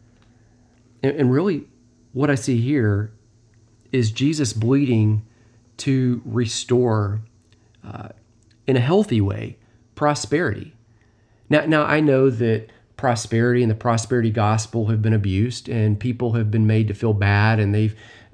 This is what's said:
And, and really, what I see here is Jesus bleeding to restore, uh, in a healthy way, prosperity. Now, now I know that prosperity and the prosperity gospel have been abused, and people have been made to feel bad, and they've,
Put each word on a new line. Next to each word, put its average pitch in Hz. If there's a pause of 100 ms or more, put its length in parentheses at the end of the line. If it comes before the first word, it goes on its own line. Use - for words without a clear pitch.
(1040)
And, 139
and 131
really, 165 (460)
what 120
I 139
see 120
here 110 (800)
is 117
Jesus 143
bleeding 113 (520)
to 131
restore, 113 (640)
uh, - (580)
in 135
a 127
healthy 156
way, 101 (380)
prosperity. 143 (760)
Now, 151
now 156
I 151
know 135
that 113 (300)
prosperity 120
and 113
the 107
prosperity 113
gospel 107
have 110
been 110
abused, 104
and 107
people 120
have 110
been 110
made 110
to 101
feel 110
bad, 101
and 101
they've, 107 (380)